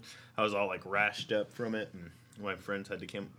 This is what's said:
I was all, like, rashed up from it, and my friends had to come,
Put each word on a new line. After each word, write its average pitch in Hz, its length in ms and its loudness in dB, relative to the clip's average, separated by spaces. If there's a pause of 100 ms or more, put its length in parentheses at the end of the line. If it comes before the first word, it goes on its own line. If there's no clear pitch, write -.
(380)
I 110 60 6
was 104 100 4
all, 101 140 4
like, 92 180 -2
rashed 101 460 2
up 104 200 2
from 113 220 -2
it, 107 200 -2
and 85 180 -12 (280)
my 101 140 0
friends 98 360 -2
had 92 100 -4
to 92 80 -8
come, 98 200 -6 (120)